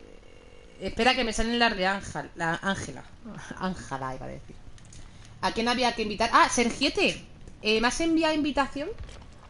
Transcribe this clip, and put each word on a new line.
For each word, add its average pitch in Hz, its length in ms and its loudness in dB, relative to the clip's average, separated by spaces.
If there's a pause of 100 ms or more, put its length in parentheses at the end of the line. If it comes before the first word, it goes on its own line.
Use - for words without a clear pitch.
(800)
espera 226 360 2
que 247 100 2
me 220 80 -2
salen 233 260 2
las 233 160 6
de 185 100 0
Ángel, 185 500 -2
la 170 260 0
Ángela. 185 420 -4 (560)
Ángela, 135 560 -4
iba 131 100 -10
a 131 40 -8
decir. 135 260 -12 (840)
¿A 190 100 2
quién 226 160 0
había 247 260 2
que 226 100 -2
invitar? 214 280 0
Ah, 285 180 8
Sergiete. 254 760 2 (380)
Eh, 214 200 4
¿me 240 80 4
has - 100 0
enviado 320 340 4
invitación? 285 560 0 (600)